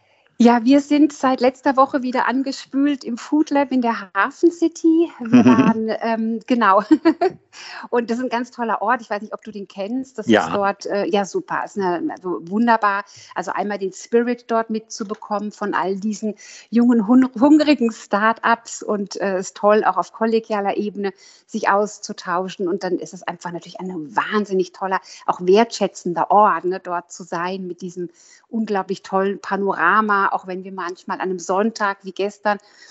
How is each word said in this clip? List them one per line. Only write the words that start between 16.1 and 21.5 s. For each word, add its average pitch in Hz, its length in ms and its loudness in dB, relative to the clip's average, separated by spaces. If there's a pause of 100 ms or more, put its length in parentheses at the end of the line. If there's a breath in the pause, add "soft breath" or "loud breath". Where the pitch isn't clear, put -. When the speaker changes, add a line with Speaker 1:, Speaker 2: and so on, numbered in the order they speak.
Speaker 1:
jungen, 233 360 4
hun-, 254 220 6 (100)
hungrigen 285 520 6
Start-ups 220 920 -2
und, 202 400 -4
äh, 190 160 -2
ist - 180 -6
toll, 208 280 4
auch 185 140 2
auf 180 160 -4
kollegialer 220 640 -2
Ebene 196 360 -4 (320 soft breath)
sich - 240 -4